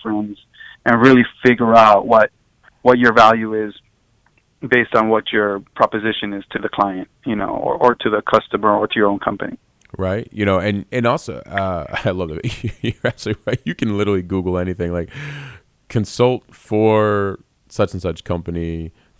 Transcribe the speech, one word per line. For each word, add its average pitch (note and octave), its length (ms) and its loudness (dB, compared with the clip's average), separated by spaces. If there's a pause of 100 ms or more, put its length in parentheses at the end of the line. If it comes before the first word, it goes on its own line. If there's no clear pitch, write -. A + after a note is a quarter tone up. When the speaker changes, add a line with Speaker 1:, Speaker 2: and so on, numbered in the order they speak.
Speaker 1:
friends, G#2+ 360 -6 (480)
and A#2 140 2
really B2+ 240 6 (200)
figure A#2 320 4
out G#2+ 320 8
what, A2 240 4 (500)
what B2 160 4
your B2 160 4
value A2 400 6 (140)
is G2+ 60 -12 (920)
based A#2+ 280 0
on A2 140 2
what A2 220 0
your G#2 280 -2 (160)
proposition G#2+ 580 -2
is G2 180 -10
to - 80 -8
the G#2 100 -6
client, G2 380 -2 (160)
you A#2 120 -4
know, G2+ 140 -4
or, - 260 -4
or A#2+ 200 2
to - 140 -4
the G#2+ 140 -2
customer G#2+ 520 0
or G#2 120 -2
to - 80 -6
your G#2 120 2
own G2+ 120 -2
company. - 380 -6 (380)
Speaker 2:
Right. G2 360 -4
You G#2 140 -4
know, G2 120 2
and, G2+ 340 -2
and B2 140 -2
also, A#2 360 -2
uh, F#2 480 -6
<laughs> - 160 -8
I A2 40 2
love F#2 220 -4
it. - 420 -8
<laughs> - 100 -16
You're A#2 100 -4 (100)
absolutely G#2+ 420 -4
right. A2+ 180 -4
You - 120 -6
can G#2+ 200 -4
literally G2+ 280 0
Google F2+ 340 -4
anything, F2+ 340 -4
like, E2+ 200 -6 (760)
"Consult A#2+ 560 -2 (100)
for G#2+ 880 0 (300)
such - 240 -2
and F#2 80 -8
such E2+ 220 -6
company," E2 680 -6 (280)